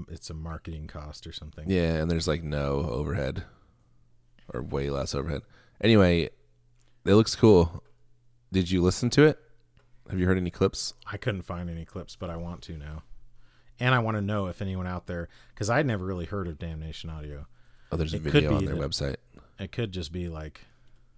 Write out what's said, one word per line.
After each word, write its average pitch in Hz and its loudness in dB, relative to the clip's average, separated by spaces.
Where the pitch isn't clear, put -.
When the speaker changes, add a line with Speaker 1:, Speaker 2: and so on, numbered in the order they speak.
Speaker 1:
it's - -12
a - -10
marketing 78 -10
cost 73 -14
or 80 -12
something. 78 -10
Speaker 2:
Yeah, 85 4
and 80 0
there's, 82 0
like, 78 0
no 71 -2
overhead 71 -2
or 60 -6
way 69 -4
less 67 -4
overhead. 71 -4
Anyway, 92 6
it 95 6
looks 110 6
cool. 87 6
Did 92 0
you 92 2
listen 92 2
to 143 8
it? 151 4
Have 98 -4
you 90 4
heard 92 4
any 90 -2
clips? - 0
Speaker 1:
I 101 -8
couldn't 98 -4
find 87 -8
any 82 -8
clips, - -12
but 87 -8
I 82 -8
want 85 -10
to 82 -12
now. 78 -10
And 123 2
I 123 4
wanna 110 0
know 101 0
if 87 -8
anyone 95 -4
out 90 -6
there, 175 -6
'cause 101 -2
I'd 139 2
never 107 -2
really 92 -4
heard 98 -4
of 78 -8
Damnation 80 -8
Audio. 73 -10
Speaker 2:
Oh, - -2
there's 82 -2
a - -2
Speaker 1:
It - -6
could 73 -2
Speaker 2:
video 147 4
Speaker 1:
be 71 4
Speaker 2:
on 69 2
their 71 -2
Speaker 1:
that 73 -2
Speaker 2:
website. 69 -4
Speaker 1:
it 95 -8
could 113 -4
just 87 -8
be, 87 -6
like, 78 -12